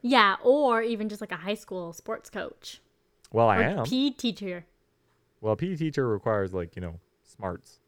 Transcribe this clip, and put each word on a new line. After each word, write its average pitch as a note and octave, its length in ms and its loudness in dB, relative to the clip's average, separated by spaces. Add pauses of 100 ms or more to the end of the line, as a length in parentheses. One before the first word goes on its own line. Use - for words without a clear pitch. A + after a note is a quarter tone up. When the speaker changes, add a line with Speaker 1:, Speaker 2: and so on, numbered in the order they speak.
Speaker 1:
Yeah, A#3 420 6
or B3 380 4
even A3 300 -4
just, G#3 100 -12
like, G#3 100 -10
a F3+ 60 -6
high F3+ 180 -4
school F3+ 380 -10
sports - 380 -12
coach. - 500 -12 (500)
Speaker 2:
Well, A2+ 200 4
I F#2+ 80 4
Speaker 1:
Or F#2+ 40 4
Speaker 2:
am. D3 220 0
Speaker 1:
P B3+ 220 0
E C#4+ 60 2
teacher. F#3 520 -6 (800)
Speaker 2:
Well, A2 100 2
a G#2+ 40 2
P F#3 160 -4
E F3 40 -6
teacher D3 320 0
requires, G2+ 460 0
like, F2 200 -4
you - 60 -10
know, F2 200 -10 (220)
smarts. - 640 -12